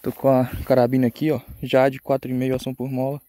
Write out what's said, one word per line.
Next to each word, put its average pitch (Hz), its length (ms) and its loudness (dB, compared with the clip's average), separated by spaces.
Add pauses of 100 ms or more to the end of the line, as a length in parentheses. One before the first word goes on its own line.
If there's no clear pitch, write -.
Tô - 80 -4
com 139 200 0
a 127 160 4 (200)
carabina 127 420 4
aqui, 151 220 -2
ó, 127 120 -2 (200)
já 131 280 4
de 131 100 -6
quatro 131 320 -4
e - 20 -4
meio 131 220 -2
ação 127 180 -6
por 127 160 -8
mola. 135 400 -4